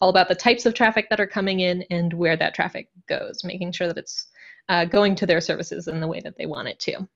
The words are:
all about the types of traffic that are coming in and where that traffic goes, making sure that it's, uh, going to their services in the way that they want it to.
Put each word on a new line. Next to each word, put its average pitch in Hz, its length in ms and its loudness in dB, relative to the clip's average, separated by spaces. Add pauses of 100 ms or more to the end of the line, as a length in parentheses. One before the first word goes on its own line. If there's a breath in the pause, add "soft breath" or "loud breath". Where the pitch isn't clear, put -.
all 185 80 6
about 185 200 6
the 180 80 2
types 233 280 4
of 226 100 2
traffic 220 360 2
that 214 80 2
are 208 80 0
coming 190 340 -2
in 180 300 0
and 170 220 0
where 170 240 2
that 165 180 0
traffic - 340 -4 (200)
goes, - 340 -6
making 175 300 -8
sure 175 160 -4
that 170 100 -6
it's, - 300 -12 (400 loud breath)
uh, 175 160 2
going 196 320 4
to 196 100 -2
their 170 140 4
services 170 480 -6
in 160 120 -6
the 160 60 -4
way 165 140 -6
that - 180 -14
they 156 80 -8
want 147 220 -8
it - 100 -12
to. - 380 -6